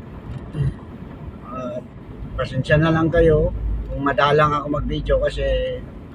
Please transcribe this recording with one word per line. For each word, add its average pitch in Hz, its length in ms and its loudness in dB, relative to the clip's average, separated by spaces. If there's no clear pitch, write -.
Ah, 622 320 -8
pasensya 131 400 0
na 160 160 4
lang 160 160 4
kayo 165 400 6
kung 135 160 -4
madalang 147 480 6
ako 143 240 0
mag-video 143 480 0
kasi, 508 560 0